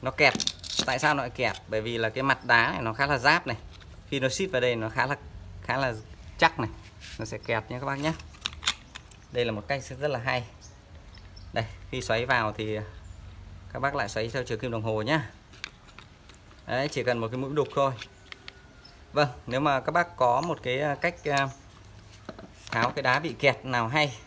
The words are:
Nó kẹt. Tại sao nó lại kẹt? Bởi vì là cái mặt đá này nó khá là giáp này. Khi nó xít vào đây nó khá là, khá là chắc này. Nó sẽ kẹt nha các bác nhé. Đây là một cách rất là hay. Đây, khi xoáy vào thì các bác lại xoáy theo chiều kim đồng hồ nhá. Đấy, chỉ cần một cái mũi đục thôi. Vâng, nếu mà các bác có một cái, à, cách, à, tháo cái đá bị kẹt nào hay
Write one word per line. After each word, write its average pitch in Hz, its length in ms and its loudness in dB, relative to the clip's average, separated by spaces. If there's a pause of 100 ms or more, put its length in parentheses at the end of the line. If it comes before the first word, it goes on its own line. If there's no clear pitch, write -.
Nó 127 100 -2
kẹt. 139 220 6 (520)
Tại 131 140 2
sao 151 140 6
nó 139 100 0
lại 123 60 -4
kẹt? 120 260 0 (120)
Bởi 110 140 0
vì 117 160 -2
là 113 120 2
cái 131 140 -2
mặt 135 220 2
đá 120 260 6
này - 100 -2
nó 113 120 -2
khá 139 140 2
là 143 100 2
giáp 147 300 6
này. 117 100 -4 (520)
Khi 143 100 0
nó 131 100 2
xít 190 180 -2
vào 131 140 2
đây 123 140 4
nó 110 140 -2
khá 123 160 0
là, 139 100 0 (480)
khá 123 140 0
là 131 160 0 (440)
chắc 160 220 4
này. 110 100 0 (500)
Nó 113 60 -4
sẽ 113 120 -8
kẹt 110 320 -2
nha 123 100 -8
các 139 60 -6
bác 139 140 -2
nhé. 156 140 0 (1160)
Đây 120 140 0
là 113 60 0
một 104 160 -6
cách 139 160 -4 (160)
rất 143 80 -2
là 113 120 -2
hay. 127 240 -2 (1080)
Đây, 113 120 0 (260)
khi 127 100 -4
xoáy 117 240 0
vào 117 280 2
thì 107 260 -4 (920)
các 127 60 -6
bác 139 160 0
lại 117 140 0
xoáy 113 200 0
theo 127 140 -2
chiều 120 140 -2
kim 123 140 -2
đồng 113 120 -2
hồ 110 180 2
nhá. 127 280 2 (1400)
Đấy, 131 200 0
chỉ 135 160 -2
cần 120 140 2
một 117 100 0
cái 120 100 -4
mũi 135 160 -2
đục 147 220 2
thôi. 139 160 4 (1200)
Vâng, 147 140 4 (200)
nếu 123 120 0
mà 143 200 4
các 151 120 -2
bác 170 260 2
có 127 240 6
một 160 220 -2
cái, 127 180 0
à, 147 140 0
cách, 175 280 -2
à, 139 260 2 (1200)
tháo 117 200 2
cái 143 120 -4
đá 131 160 6
bị 156 200 -4
kẹt 131 260 4
nào 123 220 2
hay 143 400 2